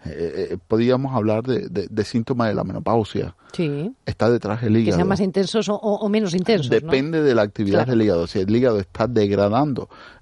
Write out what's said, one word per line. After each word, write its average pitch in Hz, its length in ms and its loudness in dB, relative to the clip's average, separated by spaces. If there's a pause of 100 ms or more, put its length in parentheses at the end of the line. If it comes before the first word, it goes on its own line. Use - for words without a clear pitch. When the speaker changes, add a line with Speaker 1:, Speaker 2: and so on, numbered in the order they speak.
Speaker 1:
Eh, 80 500 -6
eh, 90 40 -6 (100)
podríamos 127 480 2
hablar 110 280 0
de, 123 260 -2
de, 98 180 -4
de 107 160 -2
síntomas 120 440 -2
de 104 80 -2
la - 80 -2
menopausia. 104 720 -2 (180)
Speaker 2:
Sí. 160 400 -4 (100)
Speaker 1:
Está - 280 0
detrás 110 300 -2
del 113 120 2
Speaker 2:
Que 110 120 6
sean 104 100 2
Speaker 1:
hígado. 180 140 2
Speaker 2:
más 185 100 0
intensos 196 500 -2
o, 208 60 -2
o, 208 220 -2
o 208 120 -2
menos 208 240 0
intensos, 180 380 0
¿no? 120 40 4
Speaker 1:
Depende 151 460 0
de 139 140 4
la 110 80 4
actividad 101 400 0
Speaker 2:
Claro. 123 80 -2
Speaker 1:
del 113 100 4
hígado. 87 240 2
Si 101 140 -4
el 98 160 2
hígado 120 240 2
está 101 280 -4
degradando 107 840 2 (320)